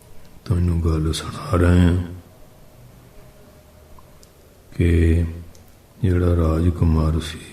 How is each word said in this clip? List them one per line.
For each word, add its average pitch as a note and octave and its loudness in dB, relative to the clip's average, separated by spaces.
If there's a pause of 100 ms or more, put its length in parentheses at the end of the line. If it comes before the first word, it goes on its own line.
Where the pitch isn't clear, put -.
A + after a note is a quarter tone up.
(440)
ਤੈਨੂੰ F2 -2
ਗੱਲ D#2+ -2
ਸੁਣਾ - -6
ਰਹੇ F2 4
ਹਾਂ F2 2 (2750)
ਕਿ E2 2 (760)
ਜਿਹੜਾ F2 2
ਰਾਜਕੁਮਾਰ D#2+ 0
ਸੀ - -12 (140)